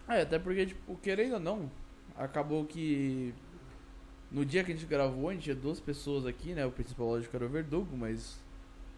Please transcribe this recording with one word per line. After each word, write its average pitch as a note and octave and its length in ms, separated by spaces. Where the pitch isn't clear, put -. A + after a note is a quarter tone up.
É, A3+ 140
até D#3+ 180
porque, F#3 280
tipo, F#3 300
querendo G#3+ 380
ou G3+ 40
não, E3+ 320
acabou D3+ 500
que C#3 680
no C#3+ 140
dia E3 180
que F3+ 100
a - 20
gente D#3+ 100
gravou, C#3 440
a G3 40
gente E3 100
tinha C#3+ 120
duas C3+ 240
pessoas C#3+ 460
aqui, D3 280
né? D3 120
O B2+ 60
principal, A#2+ 360
lógico, A#2 280
era A#2+ 100
o B2 40
Verdugo, D3+ 460
mas A2+ 420